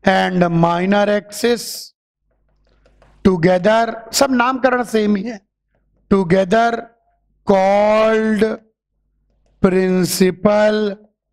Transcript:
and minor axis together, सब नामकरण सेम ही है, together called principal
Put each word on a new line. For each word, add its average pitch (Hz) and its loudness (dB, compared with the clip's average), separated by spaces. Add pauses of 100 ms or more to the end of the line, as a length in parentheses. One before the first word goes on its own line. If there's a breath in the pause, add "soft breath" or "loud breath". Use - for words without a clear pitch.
and 190 0 (120)
minor 180 0
axis 214 -4 (1600)
together, 190 0 (180)
सब 277 0
नामकरण 247 0
सेम 208 -2
ही 196 -4
है, 226 -12 (720)
together 196 0 (760)
called 214 2 (1160)
principal 185 0 (560)